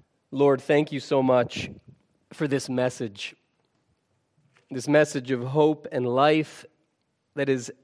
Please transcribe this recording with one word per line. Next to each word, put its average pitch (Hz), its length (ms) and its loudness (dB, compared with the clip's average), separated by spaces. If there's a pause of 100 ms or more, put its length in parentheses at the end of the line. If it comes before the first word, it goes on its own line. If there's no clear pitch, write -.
(340)
Lord, 139 280 4
thank 151 300 2
you 147 80 -6
so 135 240 0
much 123 480 0 (600)
for 151 160 -4
this 135 200 -4
message, 123 680 -6 (1300)
this 131 180 -10
message 147 420 2
of 123 120 -2
hope 151 500 0
and 127 140 -2
life 147 580 0 (720)
that 139 120 -4
is 127 240 -2 (120)